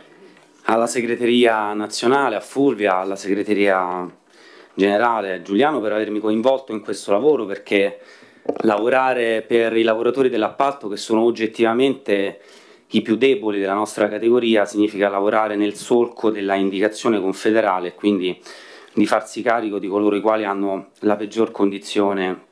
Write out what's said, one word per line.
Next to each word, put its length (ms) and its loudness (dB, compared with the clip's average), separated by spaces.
alla 220 2
segreteria 840 0
nazionale, 640 0
a 40 -4
Fulvia, 560 0
alla 200 -4
segreteria 880 0
generale, 580 2
a 100 -6
Giuliano 380 2
per 120 -2
avermi 280 -2
coinvolto 520 0
in 100 -6
questo 300 -6
lavoro, 340 2
perché 540 -2
lavorare 760 2
per 360 0
i 60 4
lavoratori 460 2
dell'appalto, 600 -2
che 100 -6
sono 240 0
oggettivamente 1160 0
i 100 2
più 160 0
deboli 440 2
della 120 0
nostra 360 0
categoria, 580 2
significa 420 0
lavorare 480 0
nel 180 0
solco 560 0
della 240 -2
indicazione 640 0
confederale 680 0
e 60 -10
quindi 440 0
di 140 2
farsi 340 -2
carico 380 -2
di 100 -6
coloro 280 2
i 40 -2
quali 240 0
hanno 440 -4
la 160 2
peggior 340 -2
condizione 1000 -2